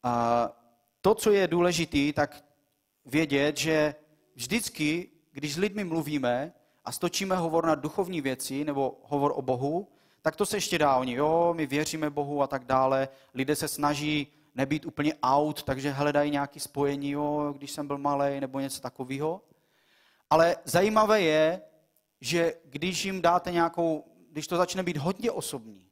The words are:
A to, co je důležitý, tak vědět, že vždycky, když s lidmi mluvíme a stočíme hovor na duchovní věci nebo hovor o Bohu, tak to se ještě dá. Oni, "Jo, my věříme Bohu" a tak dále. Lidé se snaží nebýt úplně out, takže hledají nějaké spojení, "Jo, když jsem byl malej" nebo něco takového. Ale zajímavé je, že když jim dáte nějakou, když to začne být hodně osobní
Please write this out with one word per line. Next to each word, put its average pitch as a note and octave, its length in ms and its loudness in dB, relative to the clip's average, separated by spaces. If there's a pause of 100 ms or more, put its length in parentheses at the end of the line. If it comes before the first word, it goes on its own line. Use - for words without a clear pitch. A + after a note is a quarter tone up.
A A#2+ 460 0 (520)
to, G#3 140 4
co G#3+ 160 2
je G3 180 4
důležitý, D#3+ 640 2
tak - 320 -2 (640)
vědět, D3 480 0
že D3+ 380 2 (400)
vždycky, D#3 760 -4 (240)
když C#3+ 220 -8
s D#3+ 40 -6
lidmi G3+ 260 -2
mluvíme D3 680 -2 (320)
a - 80 -8
stočíme F#3 440 -2
hovor E3 300 0
na D#3 80 4
duchovní E3+ 460 -4
věci C3+ 440 -4
nebo C#3 400 -2
hovor C#3+ 320 0
o C#3+ 60 -4
Bohu, C#3 460 -2 (340)
tak D#3 140 0
to G3+ 100 0
se G#3+ 100 -4
ještě F3 220 -2
dá. C#3+ 180 6
Oni, B2+ 180 0
"Jo, E3 420 4
my D#3 100 -2
věříme D3+ 440 -2
Bohu" C#3+ 320 -2
a C3+ 40 2
tak C3 180 -6
dále. C3 440 2 (260)
Lidé C3+ 220 0
se D#3 120 -4
snaží D3 580 -2 (280)
nebýt C#3 320 -2
úplně D3+ 360 -2
out, C#3+ 400 2
takže C3+ 280 -4
hledají C#3+ 400 0
nějaké C#3+ 300 -4
spojení, C#3+ 500 -4
"Jo, D3 460 -2
když C#3 140 -14
jsem D3 160 -8
byl C#3 120 -6
malej" C#3+ 420 0
nebo C3+ 200 -6
něco C3+ 200 -8
takového. C#3 600 -6 (920)
Ale E3 340 6
zajímavé G#3+ 560 4
je, D#3+ 420 4 (580)
že E3 340 0 (100)
když D#3+ 400 -6
jim F#3+ 180 -4
dáte F3 300 2
nějakou, E3 520 0 (260)
když D3+ 160 -8
to F3 100 -2
začne F#3 260 0
být F3 140 -2
hodně F#3+ 340 -2
osobní G#2+ 600 -10